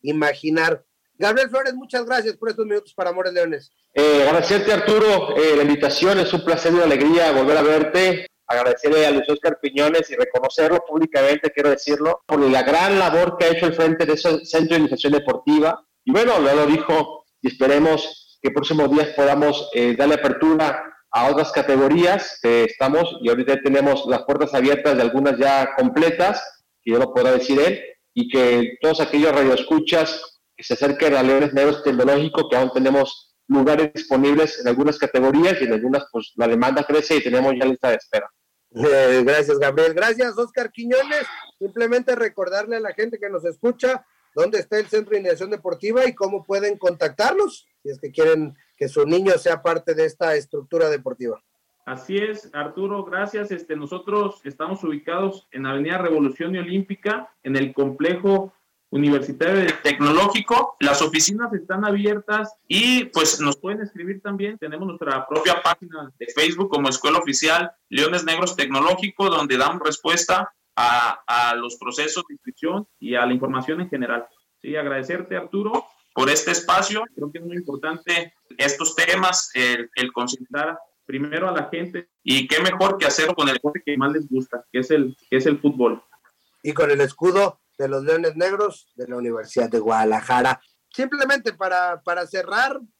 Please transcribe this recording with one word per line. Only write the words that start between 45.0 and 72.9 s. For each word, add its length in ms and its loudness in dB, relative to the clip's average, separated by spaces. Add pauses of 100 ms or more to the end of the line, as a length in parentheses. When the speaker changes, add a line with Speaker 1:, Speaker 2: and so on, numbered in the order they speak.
Speaker 1:
de 80 0
Iniciación 280 -4
Deportiva 560 -2
y 80 -2
cómo 300 -4
pueden 340 -2
contactarlos, 880 -2 (160)
si 80 -12
es 100 -12
que 120 -12
quieren 440 2 (200)
que 120 -6
su 180 0
niño 340 2
sea 240 -2
parte 320 -2
de 100 2
esta 300 -2
estructura 540 -2
deportiva. 520 -6 (460)
Speaker 3:
Así 300 -8
es, 360 -6
Arturo, 500 -8
gracias. 460 -8
Este, 260 -8
nosotros 680 -6
estamos 400 -10
ubicados 680 -6
en 140 -10
Avenida 320 -4
Revolución 560 -2
y 60 -6
Olímpica, 840 -6
en 140 -6
el 180 -2
complejo 800 -2 (380)
universitario 640 0
del 260 0
Tecnológico. 1000 0
Las 200 2
oficinas 520 -2
están 300 -6
abiertas 680 -2 (140)
y, 380 0
pues, 340 -2
nos 180 -2
pueden 240 -8
escribir 400 -10
también. 380 -8
Tenemos 280 -10
nuestra 400 -6
propia 360 -2
página 560 -6
de 80 -12
Facebook 420 -2
como 200 0
Escuela 280 0
Oficial 540 -2 (180)
Leones 340 -2
Negros 320 -4
Tecnológico, 720 -2
donde 280 0
damos 260 0
respuesta 720 -2 (260)
a, 460 0
a 300 0
los 220 -8
procesos 520 -6
de 60 -16
inscripción 520 -8 (120)